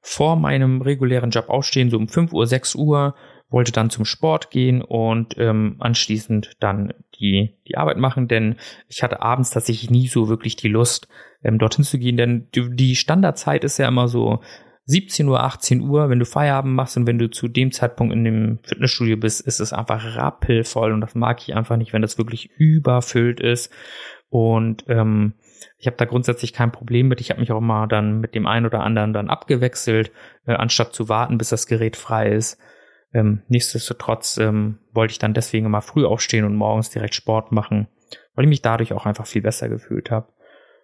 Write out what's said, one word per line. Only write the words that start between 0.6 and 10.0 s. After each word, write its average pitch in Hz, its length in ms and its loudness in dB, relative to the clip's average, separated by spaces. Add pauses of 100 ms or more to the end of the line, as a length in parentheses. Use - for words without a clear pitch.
regulären 127 480 0
Job 113 180 0
aufstehen, 131 420 0
so 117 80 2
um 110 120 -2
fünf 170 240 0
Uhr, 117 120 2
sechs 127 300 -2
Uhr, 143 400 2 (340)
wollte 120 220 2
dann 113 200 2
zum 110 120 -4
Sport - 460 -2
gehen 127 320 2
und, 113 560 -2
ähm, 110 420 2
anschließend 110 800 -2
dann 101 340 -2 (260)
die, 101 480 0
die - 100 -6
Arbeit 151 200 0
machen, 123 300 0
denn 110 280 0 (320)
ich - 160 -6
hatte - 180 -4
abends 123 300 0
tatsächlich 117 400 -2
nie 127 160 4